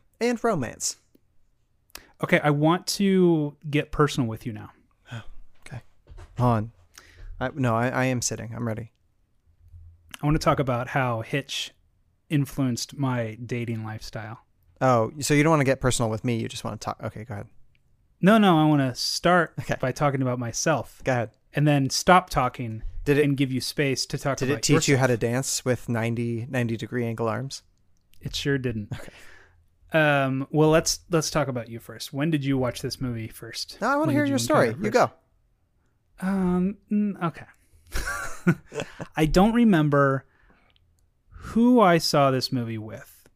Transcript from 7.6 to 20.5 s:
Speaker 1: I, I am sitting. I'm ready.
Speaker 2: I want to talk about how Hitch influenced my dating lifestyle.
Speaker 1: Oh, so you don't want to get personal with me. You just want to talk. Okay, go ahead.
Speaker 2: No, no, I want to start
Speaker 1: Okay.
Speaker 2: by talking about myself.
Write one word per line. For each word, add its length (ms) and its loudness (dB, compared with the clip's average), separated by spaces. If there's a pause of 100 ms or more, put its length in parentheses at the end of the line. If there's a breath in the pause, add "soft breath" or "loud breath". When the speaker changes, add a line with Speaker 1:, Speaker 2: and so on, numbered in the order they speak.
Speaker 1:
I, 120 0
I 180 -2
am 160 -2
sitting. 320 -6
I'm 120 -6
ready. 240 -8 (1300)
Speaker 2:
I 60 -2
want 80 4
to 100 0
talk 140 2
about 300 -2
how 320 -2
Hitch 520 -6 (560)
influenced 680 -2
my 460 -4
dating 400 -6
lifestyle. 560 -12 (400)
Speaker 1:
Oh, 400 4
so 140 2
you 100 6
don't 60 4
want 100 4
to 40 2
get 160 0
personal 300 0
with 140 -6
me. 120 0
You 120 -4
just 160 -12
want 160 -10
to 40 -12
talk. 200 -6
Okay, 200 -10
go 100 -12
ahead. 120 -12 (720)
Speaker 2:
No, 160 6
no, 220 6
I 60 4
want 180 4
to 180 -4
start 600 0
Speaker 1:
Okay. 200 -4
Speaker 2:
by 120 -2
talking 300 0
about 180 -2
myself. 640 -4